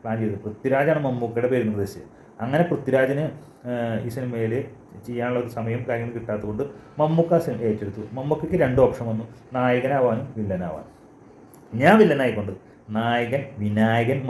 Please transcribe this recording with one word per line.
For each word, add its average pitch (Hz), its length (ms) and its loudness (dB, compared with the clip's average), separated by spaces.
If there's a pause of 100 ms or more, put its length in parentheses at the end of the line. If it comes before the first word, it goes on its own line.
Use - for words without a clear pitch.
പ്ലാൻ 113 180 -4
ചെയ്തത്. 101 260 -2
പൃഥ്വിരാജാണ് 139 600 0
മമ്മൂക്കയുടെ 120 440 -2
പേര് 123 160 2
നിർദ്ദേശിച്ചത്. 101 400 -4 (360)
അങ്ങനെ 143 260 2
പൃഥ്വിരാജിന്, 135 560 0 (440)
ഏഹ്, 117 360 -2
ഈ 120 100 -6
സിനിമയിൽ 117 380 -4 (520)
ചെയ്യാനുള്ള 120 380 -2
ഒരു 113 140 -6
സമയം 117 300 -2
കാര്യങ്ങളും 120 280 -4
കിട്ടാത്തതുകൊണ്ട് 107 480 -4 (360)
മമ്മൂക്ക 165 340 4
ആ 165 120 6
സിനിമ 117 240 -6
ഏറ്റെടുത്തു. 104 320 -4 (160)
മമ്മൂക്കയ്ക്ക് 151 460 -2
രണ്ട് 127 220 2
ഓപ്ഷൻ 113 260 0
വന്നു, 110 140 -4 (320)
നായകനാവാനും 127 680 2 (120)
വില്ലനാവാനും. 90 540 -6 (880)
ഞാൻ 165 200 8
വില്ലനായിക്കൊണ്ട് 120 520 2 (440)
നായകൻ 120 440 0 (200)
വിനായകൻ 113 580 2 (100)